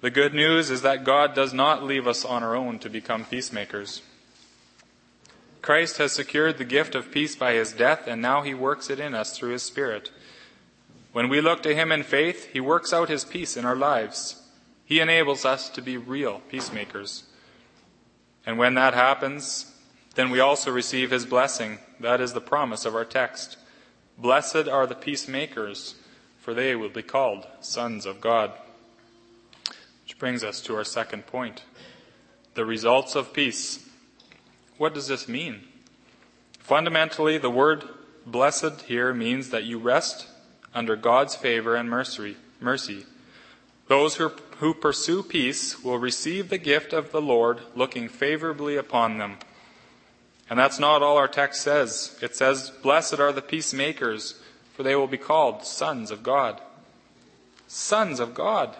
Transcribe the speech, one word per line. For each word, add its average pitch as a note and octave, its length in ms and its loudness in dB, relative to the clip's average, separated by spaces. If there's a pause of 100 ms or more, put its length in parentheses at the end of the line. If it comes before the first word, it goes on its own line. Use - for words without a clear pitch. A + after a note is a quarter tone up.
The B2 100 0
good C#3+ 240 4
news D#3 340 4
is C3 140 -2
that C3+ 200 2
God C#3 300 4
does C3+ 200 0
not C#3 300 4
leave C3+ 240 -2
us A#2+ 160 -2
on A#2+ 200 -4
our A2+ 120 -2
own B2 240 -4
to A2 100 -12
become A2 360 -6
peacemakers. G#2 760 -8 (1600)
Christ D#3+ 340 2
has C#3+ 140 0
secured D3+ 480 0
the C3+ 40 -4
gift C3+ 300 0
of B2+ 180 -6
peace D3 240 -2
by B2 180 0
his A2 200 0
death, B2+ 340 2
and A#2 140 -6
now C#3 220 2
he C#3+ 100 -6
works C3+ 380 -4
it C#3 80 -4
in D3 160 -6
us A2 200 -4
through A#2+ 180 -6
his B2 100 -6
Spirit. A#2 480 -6 (1000)
When A#2+ 160 0
we C#3+ 120 2
look E3 220 2
to D3+ 120 2
him D#3+ 160 2
in D3 120 0
faith, D#3+ 500 0
he C3+ 60 -2
works D#3+ 340 0
out E3+ 160 2
his D3+ 160 -4
peace F3 320 -8
in A#2+ 80 -4
our B2 100 0
lives. C3 680 -2 (420)
He D#3 140 4
enables D#3+ 440 2
us C3+ 260 0
to - 120 -12
be B2+ 160 -8
real A#2+ 500 -6
peacemakers. G#2 760 -10 (1200)
And A#2 140 -6
when B2+ 160 6
that B2+ 180 6
happens, C3+ 800 0 (400)
then B2+ 160 2
we B2+ 100 2
also C#3 320 4
receive B2 400 -2
his B2 140 0
blessing. B2 540 0 (200)
That B2 220 2
is B2 120 -4
the A#2 80 -4
promise C3+ 440 -2
of A2+ 100 -4
our A2+ 80 -2
text. - 540 -4 (600)
"Blessed D3 500 2
are C3 200 2
the B2 80 -8
peacemakers, C3 1000 -8 (440)
for A#2 140 -8
they B2+ 220 0
will G#2+ 140 -6
be A2 140 -10
called A#2 420 0 (140)
sons A2+ 460 -6
of G2 160 -10
God." A2 320 2 (1500)
Which - 140 -20
brings B2 260 -4
us G#2 180 -8
to A2+ 140 -6
our G#2+ 100 -4
second A2 420 -6
point, B2 360 -10 (920)
the A#2 100 -2
results A#2 520 2
of C#3 180 -2
peace. - 460 -4 (1000)
What D3+ 160 0
does C#3 140 -8
this C3+ 200 -4
mean? A#2+ 400 -8 (920)
Fundamentally, D#3 800 4
the C3 120 0
word D3 340 4 (420)
blessed C#3+ 580 0
here B2 300 0
means B2 360 -2
that A2 160 -2
you A#2 140 -6
rest A#2+ 480 0 (460)
under A#2 220 -2
God's A#2+ 400 4
favor A#2 400 0
and A#2+ 140 -2
mercy, A#2 480 -6 (240)
mercy. B2 440 -4 (840)
Those C#3+ 280 4
who, D#3+ 140 -2 (300)
who D#3 140 2
pursue E3 500 0
peace - 600 -4
will B2 140 -2
receive D#3+ 520 -4
the F#3+ 80 -2
gift D3 360 0
of D#3 180 -2
the D#3 100 0
Lord A#2+ 400 2 (140)
looking B2 320 -2
favorably D3 680 -2
upon A#2 420 0
them. G2+ 220 -8 (1120)
And A#2+ 100 0
that's C3+ 200 4
not D3 220 6
all D3 160 6
our C#3 100 4
text C#3 340 -2
says. C#3 600 0
It A#2+ 140 -6
says, C3+ 340 2
"Blessed D3+ 500 2
are C#3+ 140 4
the C3+ 80 -4
peacemakers, C#3 960 -4 (380)
for C#3 100 -8
they C3+ 120 2
will C#3 120 2
be C3 100 -4
called C#3 480 2
sons B2+ 460 -4
of G#2+ 120 -12
God." B2+ 380 0 (1080)
Sons G3 540 0
of A#2 120 -4
God. E3+ 460 0